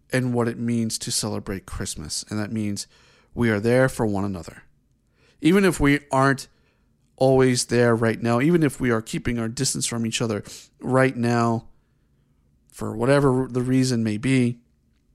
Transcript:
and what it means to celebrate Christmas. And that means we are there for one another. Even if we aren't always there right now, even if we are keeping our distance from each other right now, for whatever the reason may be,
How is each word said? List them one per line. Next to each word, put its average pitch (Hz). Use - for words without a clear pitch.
and 127
what 117
it 120
means 117
to -
celebrate 104
Christmas. -
And 107
that 104
means 104
we 120
are 104
there 123
for 127
one 101
another. 95
Even 190
if 170
we 143
aren't 135
always 131
there 120
right 113
now, 117
even 160
if 139
we 127
are 113
keeping 123
our 113
distance 127
from 117
each 110
other 110
right 131
now, 117
for 107
whatever 131
the 123
reason 127
may 107
be, 123